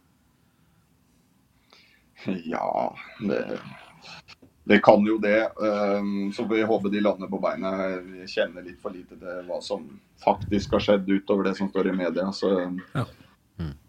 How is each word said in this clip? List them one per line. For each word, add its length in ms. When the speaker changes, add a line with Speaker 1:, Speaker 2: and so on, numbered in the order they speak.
Speaker 1:
Ja, 500
det, 400
det 160
kan 240
jo 120
det. 200
Ehm, 720
så 100
får 120
vi 100
håpe 240
de 100
lander 280
på 120
beina. 300
Vi 240
kjenner 400
litt 160
for 80
lite 260
til 300
hva 160
som 240
faktisk 520
har 80
skjedd 280
utover 360
det 120
som 140
står 180
i 80
media, 360
så 180
Speaker 2:
Ja. 100
Speaker 3:
Mm. 140